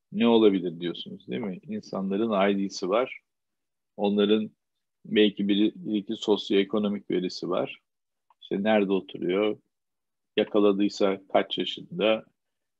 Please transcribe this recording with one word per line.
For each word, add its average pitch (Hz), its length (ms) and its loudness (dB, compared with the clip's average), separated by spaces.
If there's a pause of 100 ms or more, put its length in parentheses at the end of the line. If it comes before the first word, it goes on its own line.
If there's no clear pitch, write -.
(120)
ne 110 140 0
olabilir 98 540 4
diyorsunuz 87 480 -10
değil 123 140 -6
mi? 95 200 -10
İnsanların 101 880 -2
I 98 180 -2
D'si 95 200 -6
var. 113 320 -2 (760)
Onların 104 540 2 (540)
belki 104 440 2
bir, 101 260 2
bir 95 200 -6
iki 107 220 -4
sosyoekonomik 101 920 -2
verisi 90 380 -4
var. 107 300 -4 (640)
İşte 98 200 -6
nerede 104 300 2
oturuyor, 95 640 -2 (800)
yakaladıysa 101 840 2 (120)
kaç - 260 0
yaşında, 98 640 -2 (560)